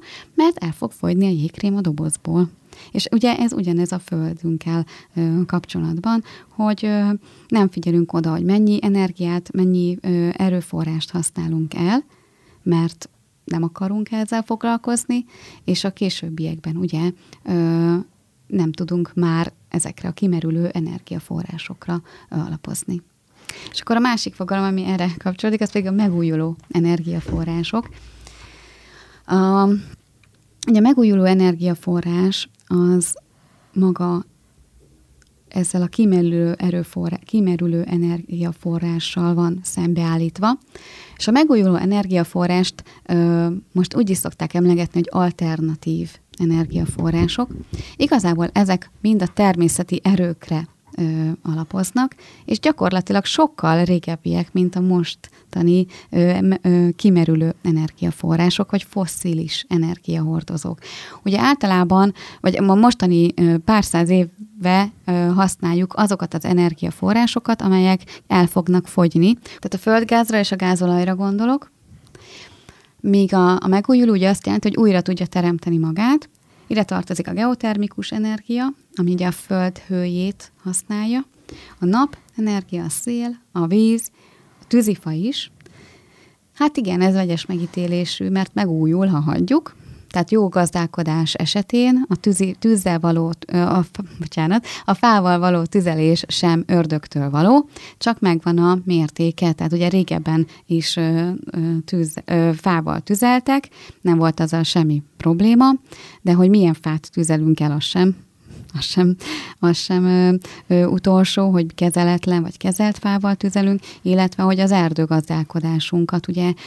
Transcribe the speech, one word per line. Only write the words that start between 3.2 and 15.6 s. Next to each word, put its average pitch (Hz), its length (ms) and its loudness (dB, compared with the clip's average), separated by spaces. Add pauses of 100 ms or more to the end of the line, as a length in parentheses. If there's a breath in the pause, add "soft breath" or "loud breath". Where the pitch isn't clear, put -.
ez 240 160 -2
ugyanez 175 380 -2
a 180 80 -6
földünkkel, 165 880 -4 (300 loud breath)
ö, 165 300 0
kapcsolatban, 175 760 -2 (260 loud breath)
hogy, 214 360 -2
ö, 208 240 0 (380 loud breath)
nem 202 220 2
figyelünk 170 440 0
oda, 165 180 -2
hogy 170 120 -4
mennyi 208 380 2
energiát, 180 720 -2
mennyi, 180 480 0
ö, 175 320 0
erőforrást 165 800 -4
használunk 160 600 -4
el, 208 300 0 (600 soft breath)
mert 165 460 -2 (340)
nem 170 200 -4
akarunk 190 480 -6
ezzel 220 300 -4
foglalkozni, 233 840 -4 (400 loud breath)